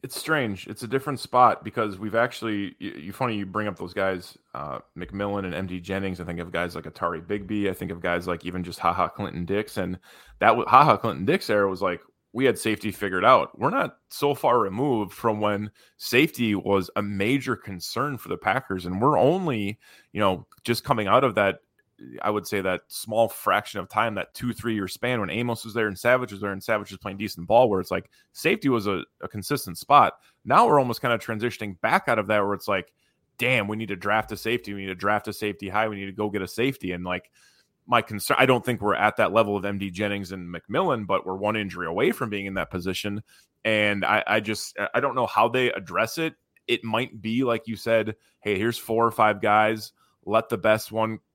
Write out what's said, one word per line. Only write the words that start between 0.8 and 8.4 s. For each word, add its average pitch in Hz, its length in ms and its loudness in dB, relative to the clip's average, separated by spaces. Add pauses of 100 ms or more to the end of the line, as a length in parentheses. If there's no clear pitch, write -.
a 117 40 -10
different 135 320 -2
spot 123 420 4
because 107 380 -4
we've 107 160 -6
actually, 113 640 0
y-, 98 160 -10
you, 78 160 -12
funny 120 240 -4
you 101 100 -4
bring 104 220 -4
up 92 100 -6
those 90 160 -10
guys, 95 440 -2 (180)
uh, 69 240 -8 (180)
McMillan 101 460 -4
and 90 100 -6
M 95 140 -6
D 90 140 -8
Jennings. 95 400 -4
I - 20 -8
think 85 160 -8
of 85 140 -10
guys 85 200 -2
like 82 120 -10
Atari 85 360 -6
Bigby. 98 480 -2
I 92 40 -2
think 92 180 -8
of 85 80 -10
guys 87 260 -2
like 87 200 -4